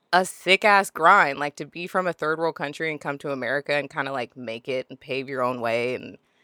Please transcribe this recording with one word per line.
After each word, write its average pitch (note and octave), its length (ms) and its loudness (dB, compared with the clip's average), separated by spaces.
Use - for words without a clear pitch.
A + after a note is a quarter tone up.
a F#3 120 4
sick-ass G3 640 4
grind, D#3+ 500 6
like, D3 160 -6
to D#3 80 -10
be E3+ 240 -12
from F#3 180 -2
a F3 60 -2
third D#3 260 -4
world D#3+ 160 -2
country D#3 360 -6
and D3+ 100 -10
come C#3+ 180 -6
to C#3+ 140 -8
America C3 420 -4
and C#3+ 160 -4
kinda, C#3 220 -6
like, B2 240 -8
make A#2+ 320 -10
it C3 200 -4
and C3 120 -18
pave C3 280 -8
your C3 140 -4
own B2 180 -2
way A#2+ 360 -2
and, - 220 -14